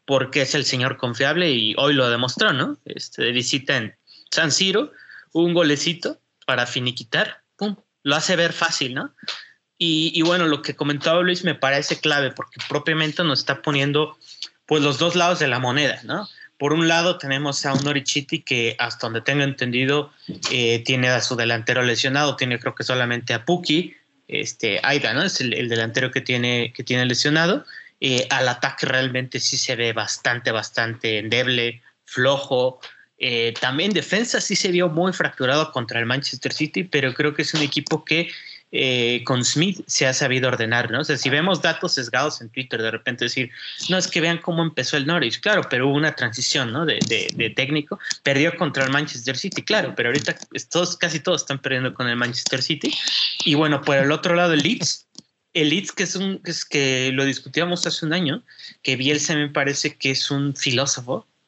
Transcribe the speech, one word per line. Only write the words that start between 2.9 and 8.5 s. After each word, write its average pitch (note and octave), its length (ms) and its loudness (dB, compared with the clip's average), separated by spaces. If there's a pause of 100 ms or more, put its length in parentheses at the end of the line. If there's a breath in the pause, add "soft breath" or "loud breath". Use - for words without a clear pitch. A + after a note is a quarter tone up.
de A#2+ 100 0
visita B2+ 460 0
en G#2+ 160 -6 (360 loud breath)
San D#3 220 2
Siro, F#3+ 400 2 (400 loud breath)
un E3+ 220 4
golecito E3 640 0 (260)
para A#2+ 220 2
finiquitar, B2+ 760 -4 (160)
pum, G3+ 200 -4 (260)
lo C#3+ 120 2
hace D#3+ 220 2
ver E3 160 2